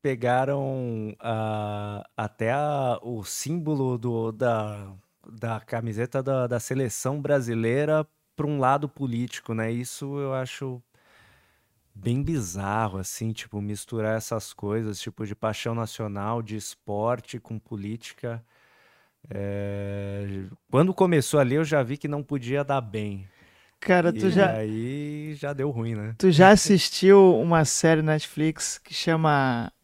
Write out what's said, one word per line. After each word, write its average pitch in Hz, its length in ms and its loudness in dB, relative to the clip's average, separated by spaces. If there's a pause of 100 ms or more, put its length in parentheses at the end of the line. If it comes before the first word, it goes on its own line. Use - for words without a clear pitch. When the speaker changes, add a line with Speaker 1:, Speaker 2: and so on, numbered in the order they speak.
Speaker 1:
pegaram 127 1200 -2
a, 107 960 -4
até 110 360 -2
a, 139 500 0
o 117 220 -8
símbolo 139 720 -2
do, 113 340 -2
da, 107 580 -2 (400)
da 113 300 -6
camiseta 117 640 -4
da, 127 240 0
da 120 140 -2
seleção 131 600 -4
brasileira 139 840 0 (280)
pra 151 120 -4
um 147 120 -2
lado 139 300 2
político, 120 640 -6
né? 113 180 -2
Isso 131 480 -8
eu 139 140 -4
acho 131 480 -6 (1120)
bem 120 280 -2
bizarro, 101 760 -2
assim, 110 340 -6
tipo, - 280 -10
misturar 107 560 -4
essas 110 380 -8
coisas, 107 440 -4
tipo, - 280 -10
de 101 80 -8
paixão 110 400 -4
nacional, 110 680 -6
de 107 160 -8
esporte 113 840 -6
com 110 200 -12
política. 113 840 -10 (840)
É... 101 1160 -6 (260)
Quando 175 240 4
começou 156 460 4
ali, 131 160 4
eu 160 80 2
já 147 180 2
vi 123 160 -4
que 151 100 -8
não 147 140 -4
podia 139 420 -2
dar 139 160 0
bem. 104 480 -6 (500)
Speaker 2:
Cara, 175 340 4
tu 220 140 2
Speaker 1:
E 185 40 4
Speaker 2:
já 180 220 6
Speaker 1:
aí 143 840 -4
já 143 180 -6
deu 139 180 -2
ruim, 117 240 -2
né? 107 240 -6
Speaker 2:
tu 190 120 6
já 180 200 10
assistiu 190 880 8
uma 160 260 4
série 160 380 4
Netflix 156 760 -2
que - 140 -20
chama 143 800 0 (100)